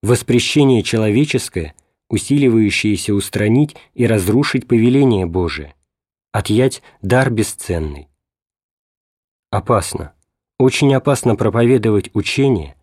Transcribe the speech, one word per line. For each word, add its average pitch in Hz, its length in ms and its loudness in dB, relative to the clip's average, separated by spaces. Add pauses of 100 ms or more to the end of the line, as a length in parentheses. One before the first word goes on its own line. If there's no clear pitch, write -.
Воспрещение 123 800 2
человеческое, 110 920 -2 (340)
усиливающееся 110 1040 0
устранить 107 600 0 (200)
и 123 120 0
разрушить 113 640 0
повеление 120 580 2
Божие, 82 480 -6 (560)
отъять — 113 520 0 (200)
дар 127 280 2
бесценный. 80 800 -6 (1400)
Опасно, 98 640 -2 (460)
очень 135 360 2
опасно 127 420 0
проповедовать 113 800 0
учение 104 680 -2